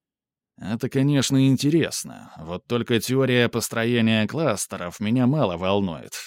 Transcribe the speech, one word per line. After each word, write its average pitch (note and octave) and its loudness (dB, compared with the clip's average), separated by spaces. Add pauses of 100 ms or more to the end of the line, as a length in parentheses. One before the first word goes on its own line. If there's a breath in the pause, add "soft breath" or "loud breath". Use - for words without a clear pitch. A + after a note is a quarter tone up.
(580)
"Это, A#2 -4
конечно, C3+ 2
интересно. B2+ 0
Вот E2+ -10
только A#2 0
теория B2 2
построения A2+ 0
кластеров G2+ -4
меня A#2+ 0
мало B2 0
волнует, F#2 -2 (140)